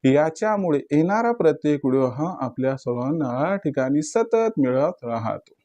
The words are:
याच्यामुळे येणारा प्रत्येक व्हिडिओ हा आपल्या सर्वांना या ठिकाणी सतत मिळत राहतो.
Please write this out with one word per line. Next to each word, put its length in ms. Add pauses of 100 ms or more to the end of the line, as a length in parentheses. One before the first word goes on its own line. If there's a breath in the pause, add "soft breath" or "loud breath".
याच्यामुळे 720 (120)
येणारा 440
प्रत्येक 500
व्हिडिओ 240
हा 320
आपल्या 360
सर्वांना 640
या 160
ठिकाणी 480
सतत 540
मिळत 460
राहतो. 480 (120)